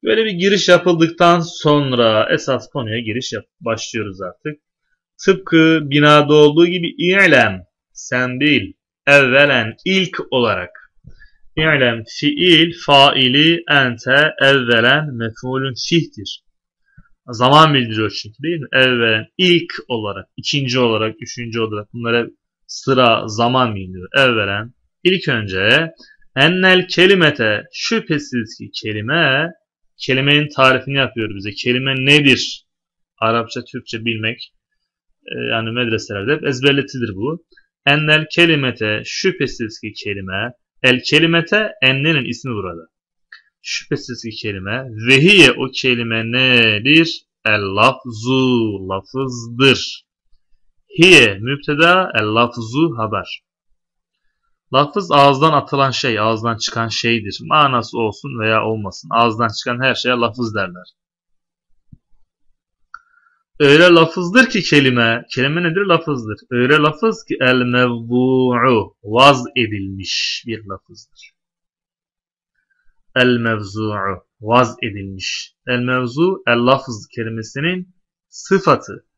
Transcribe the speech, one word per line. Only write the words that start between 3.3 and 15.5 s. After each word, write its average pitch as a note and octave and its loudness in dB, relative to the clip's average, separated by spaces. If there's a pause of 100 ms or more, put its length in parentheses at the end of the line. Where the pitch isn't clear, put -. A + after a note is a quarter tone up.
yap-, G#2 -10 (140)
başlıyoruz G#2+ -8
artık. A#2+ -12 (640)
Tıpkı D#3+ 4
binada D3 4
olduğu D3+ 6
gibi F3 -4
i'lem, C#3+ 2 (300)
sen B2+ -6
bil, C3 0 (340)
evvelen, C3+ 4 (100)
ilk F#3+ -2 (120)
olarak. G#2 -2 (840)
İ'lem C3 0 (160)
fiil, D#3+ 2 (120)
faili, C#3+ 4
ente, C3+ 0
evvelen, C3+ 2
mef'ulün B2+ -8 (160)